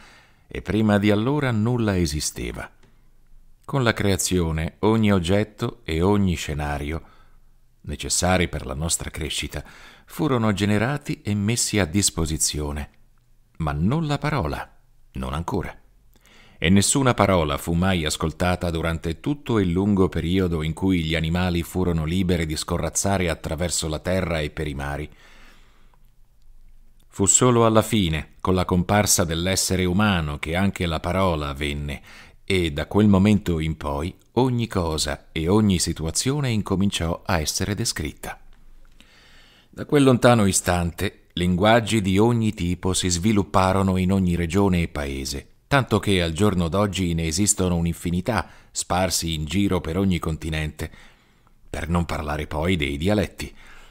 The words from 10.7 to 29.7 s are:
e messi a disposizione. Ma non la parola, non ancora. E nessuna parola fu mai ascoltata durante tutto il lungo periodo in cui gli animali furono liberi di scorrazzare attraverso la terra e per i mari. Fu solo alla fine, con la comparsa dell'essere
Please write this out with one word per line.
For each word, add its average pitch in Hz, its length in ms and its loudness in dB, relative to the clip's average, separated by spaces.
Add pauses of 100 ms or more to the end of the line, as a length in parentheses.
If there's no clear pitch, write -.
e 104 120 -4
messi 104 460 0
a 92 40 2
disposizione. 76 1040 -2 (680)
Ma 76 160 -2
non 117 340 0
la 147 120 -2
parola, 120 600 -4 (360)
non 65 200 -6
ancora. 85 420 -6 (840)
E 85 120 2
nessuna 120 420 4
parola 87 460 2
fu 85 160 -4
mai 90 320 2
ascoltata 87 640 -2
durante 82 500 -4
tutto 143 380 -2
il 92 100 2
lungo 95 400 2
periodo 85 540 0
in 78 100 -2
cui 92 300 0
gli 78 120 -2
animali 85 480 0
furono 85 440 -2
liberi 87 400 0
di 76 100 -6
scorrazzare 87 720 -2
attraverso 82 600 -4
la 76 100 -4
terra 87 420 -2
e 76 80 -4
per 78 180 -8
i 73 60 -6
mari. 71 380 -8 (2000)
Fu - 180 0
solo 117 400 6
alla 110 160 6
fine, 82 580 0
con 95 140 2
la 90 100 2
comparsa 98 600 2
dell'essere 90 600 0